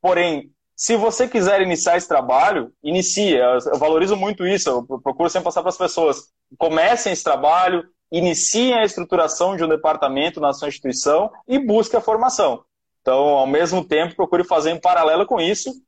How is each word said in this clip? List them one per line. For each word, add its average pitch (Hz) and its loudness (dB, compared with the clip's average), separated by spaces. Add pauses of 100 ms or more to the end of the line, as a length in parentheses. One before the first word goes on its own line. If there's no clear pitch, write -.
Porém, 175 0 (240)
se 226 0
você 233 0
quiser 196 2
iniciar 175 0
esse 180 -2
trabalho, 139 0 (100)
inicie. 185 0
Eu, 123 4 (120)
eu 143 0
valorizo 160 2
muito 190 -4
isso, 190 0
eu 123 -4
procuro 147 -2
sempre 170 -2
passar 170 -2
pras 175 -2
pessoas. 160 0 (340)
Comecem 185 0
esse - -8
trabalho, 165 2 (260)
iniciem 185 0
a 226 2
estruturação 180 -2
de 165 -2
um 160 -2
departamento 156 -2
na 143 0
sua 143 -8
instituição 143 -2 (160)
e 254 -2
busque 220 0
a 220 2
formação. 220 0 (400)
Então, 131 2
ao 143 2
mesmo 165 0
tempo, 165 -2
procure 180 0
fazer 160 0
em 165 -6
paralelo 175 2
com 226 -2
isso 208 -4 (160)